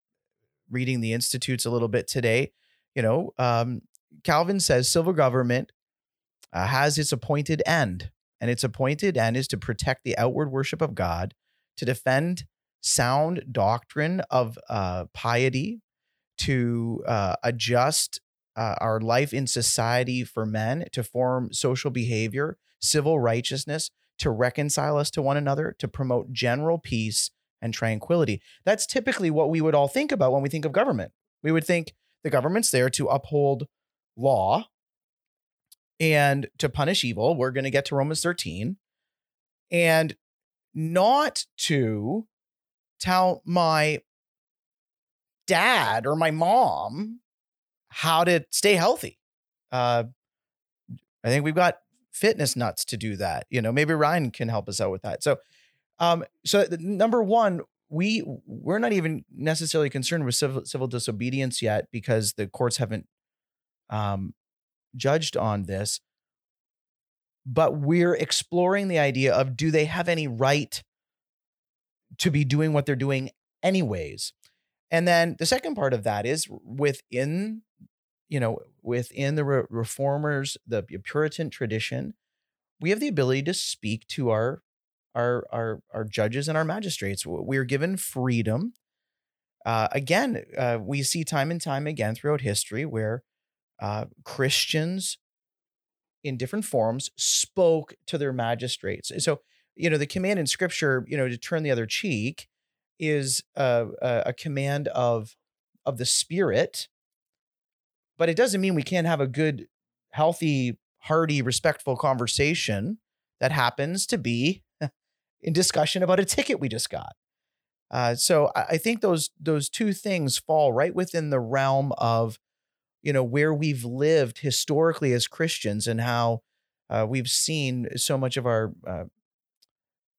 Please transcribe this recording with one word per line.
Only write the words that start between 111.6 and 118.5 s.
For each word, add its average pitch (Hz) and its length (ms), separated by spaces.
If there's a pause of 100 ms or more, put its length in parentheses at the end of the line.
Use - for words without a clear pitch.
conversation 135 1040 (420)
that 131 100
happens 147 560
to 233 120
be 123 440 (180)
<laughs> - 600
in 165 120
discussion 175 520
about 185 160
a 190 40
ticket 277 360
we 139 80
just 110 200
got. - 280 (720)
Uh, 120 240
so 147 400